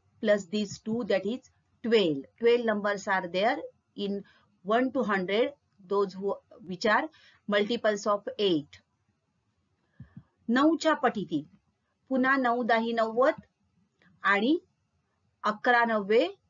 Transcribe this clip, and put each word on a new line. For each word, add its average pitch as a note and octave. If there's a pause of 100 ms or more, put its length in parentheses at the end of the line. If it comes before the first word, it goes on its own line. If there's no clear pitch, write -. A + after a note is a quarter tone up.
(220)
plus G#3 (100)
these G#3 (140)
two, A3+
that F#3+
is - (340)
twelve. F#3 (160)
Twelve A#3+
numbers G3+
are F#3
there G#3+ (380)
in G3+ (480)
one A#3+
to C4
hundred, G3+ (400)
those G3
who, G3 (340)
which F#3
are D4+ (400)
multiples G#3+ (100)
of G3+ (100)
eight. F3 (1700)
नऊच्या D4+ (100)
पटीतील. F3+ (640)
पुन्हा C4
नऊ B3
दही A#3
नव्वद A3+ (840)
आणि G#3 (840)
अकरा A#3
नव्वे A3 (220)